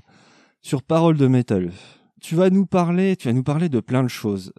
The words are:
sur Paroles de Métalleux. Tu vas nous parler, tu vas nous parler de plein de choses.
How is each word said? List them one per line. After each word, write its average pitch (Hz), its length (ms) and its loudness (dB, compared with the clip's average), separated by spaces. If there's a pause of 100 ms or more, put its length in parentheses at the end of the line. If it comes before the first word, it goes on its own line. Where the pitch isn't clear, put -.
(600)
sur 135 220 -6
Paroles 165 340 2
de 139 120 2
Métalleux. 110 440 0 (480)
Tu - 140 -10
vas 185 160 4
nous 190 160 2
parler, 180 500 0
tu - 120 -8
vas 117 40 0
nous 127 120 0
parler 151 240 -2
de 131 100 0
plein 127 240 -2
de 127 60 0
choses. 98 500 -6